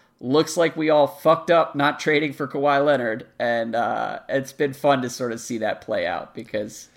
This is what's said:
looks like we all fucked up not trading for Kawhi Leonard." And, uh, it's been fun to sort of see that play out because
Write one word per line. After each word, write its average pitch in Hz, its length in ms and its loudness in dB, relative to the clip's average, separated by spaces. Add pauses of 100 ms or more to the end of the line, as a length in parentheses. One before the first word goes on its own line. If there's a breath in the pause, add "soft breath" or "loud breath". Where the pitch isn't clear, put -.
(200 soft breath)
looks 151 380 0
like 165 180 2
we 156 140 -2
all 147 160 6
fucked 160 460 2
up 165 240 4
not 147 240 0
trading 151 340 0
for 139 140 -6
Kawhi 143 360 2
Leonard." 123 440 0 (100)
And, 117 380 -2
uh, 113 520 -2
it's 135 260 -4
been 139 200 -2
fun 139 300 2
to 123 80 -4
sort 120 220 -4
of 113 60 -8
see 117 200 -8
that 107 220 -2
play 95 260 -2
out - 260 -6
because 107 640 -10